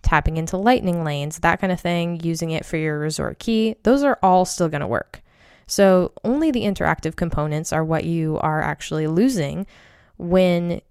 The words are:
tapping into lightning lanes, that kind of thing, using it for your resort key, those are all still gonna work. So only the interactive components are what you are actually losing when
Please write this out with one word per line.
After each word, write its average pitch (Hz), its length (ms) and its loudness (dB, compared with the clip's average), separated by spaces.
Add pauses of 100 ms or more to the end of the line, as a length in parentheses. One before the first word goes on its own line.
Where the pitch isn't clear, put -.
tapping 156 340 2
into 165 200 -4
lightning 190 460 2
lanes, 147 380 -4
that 165 200 2
kind 185 120 0
of 175 80 -2
thing, 170 420 -2
using 165 300 -4
it 160 120 -4
for - 120 -6
your 156 240 -2
resort - 400 -4
key, 220 420 0
those 277 220 4
are 269 180 2
all 185 220 6
still 170 240 -2
gonna 147 180 -4
work. - 340 -6 (460)
So 185 460 4 (100)
only 294 300 0
the 240 100 -2
interactive 160 540 -2
components 151 560 -2
are 160 120 0
what 160 200 -2
you 160 340 -2
are 156 240 0
actually 156 460 -4
losing 175 580 0 (500)
when 175 640 0 (100)